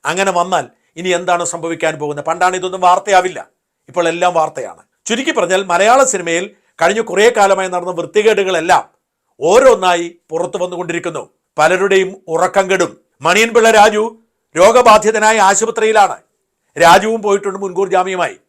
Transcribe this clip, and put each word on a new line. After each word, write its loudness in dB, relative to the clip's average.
അങ്ങനെ -2
വന്നാൽ -2
ഇനി -6
എന്താണ് -2
സംഭവിക്കാൻ -6
പോകുന്നത്? -8
പണ്ടാണ് -2
ഇതൊന്നും -8
വാർത്തയാവില്ല, 0
ഇപ്പോൾ -4
എല്ലാം -2
വാർത്തയാണ്. -6
ചുരുക്കി -4
പറഞ്ഞാൽ 0
മലയാള 4
സിനിമയിൽ -4
കഴിഞ്ഞ 0
കുറേ 0
കാലമായി 2
നടന്ന -6
വൃത്തികേടുകളെല്ലാം 0
ഓരോന്നായി 2
പുറത്തു -6
വന്നുകൊണ്ടിരിക്കുന്നു. -8
പലരുടെയും 2
ഉറക്കം 0
കെടും. 0
മണിയൻപിള്ള 2
രാജു 2
രോഗബാധിതനായ 4
ആശുപത്രിയിലാണ്. 0
രാജുവും 4
പോയിട്ടുണ്ട് -4
മുൻകൂർ -4
ജാമ്യമായി. -2